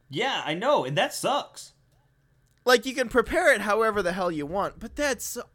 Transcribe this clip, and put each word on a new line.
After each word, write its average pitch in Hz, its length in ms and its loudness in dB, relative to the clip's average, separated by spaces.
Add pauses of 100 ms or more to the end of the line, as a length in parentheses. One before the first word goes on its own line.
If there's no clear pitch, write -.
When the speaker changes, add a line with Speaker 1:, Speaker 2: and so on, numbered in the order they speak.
Speaker 1:
Yeah, 196 360 -2
I 151 100 -2
know, 226 300 2
and 139 120 -4
that 226 180 2
sucks. - 580 -4 (920)
Speaker 2:
Like, 247 220 4
you 254 80 -6
can 247 140 -2
prepare 285 440 4
it 208 100 0
however 214 400 2
the 175 100 0
hell 180 180 -2
you 147 160 -4
want, 175 320 -4
but 214 160 -14
that's 285 420 -4 (180)